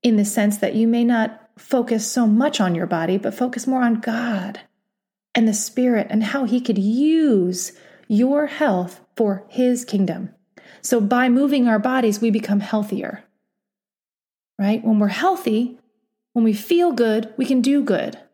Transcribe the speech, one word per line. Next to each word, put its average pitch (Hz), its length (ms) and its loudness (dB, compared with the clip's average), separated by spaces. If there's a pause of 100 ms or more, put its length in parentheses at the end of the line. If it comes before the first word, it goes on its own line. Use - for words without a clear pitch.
in 233 120 4
the 208 100 4
sense 208 320 0
that - 160 -2
you 220 140 0
may 233 160 2
not 226 360 0 (180)
focus 233 540 -2
so 247 140 0
much 240 340 2
on 185 140 0
your 170 140 -4
body, 175 300 -2
but 214 160 -4
focus 247 340 -6
more 262 160 -2
on 226 180 0
God 226 580 -6 (760)
and 226 120 4
the 214 60 2
Spirit 240 560 0
and 214 140 0
how 262 220 -2
he 233 140 0
could 233 180 -2
use 226 960 0 (340)
your 262 400 2
health 190 520 -2 (160)
for 202 320 -2
his 247 380 0
kingdom. 185 460 -2 (500)
So 240 180 0
by 247 300 2
moving 262 380 2
our 220 120 2
bodies, 233 400 0
we 226 120 2
become 202 280 0
healthier, - 640 -6 (1400)
right? 214 240 0
When 220 160 4
we're 208 80 4
healthy, 240 680 -2 (560)
when 233 100 2
we 220 100 4
feel 339 380 2
good, 220 460 0
we 262 80 -2
can 254 160 2
do 277 220 2
good. - 340 -2 (160)